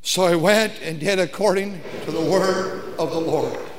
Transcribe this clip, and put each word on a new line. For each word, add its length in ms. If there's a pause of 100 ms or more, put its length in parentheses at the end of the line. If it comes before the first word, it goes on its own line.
"So 260
he 80
went 460
and 180
did 200
according 600 (240)
to 60
the 100
word 760
of 140
the 80
Lord." 380 (220)